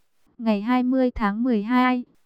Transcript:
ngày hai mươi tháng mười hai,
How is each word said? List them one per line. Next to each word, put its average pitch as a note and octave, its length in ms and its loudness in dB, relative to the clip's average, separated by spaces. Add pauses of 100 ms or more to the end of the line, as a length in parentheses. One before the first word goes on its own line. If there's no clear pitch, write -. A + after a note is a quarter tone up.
(380)
ngày A3 240 -2
hai B3 220 0
mươi B3+ 280 0
tháng G#3 320 -2
mười A#3 200 0
hai, B3 400 0 (220)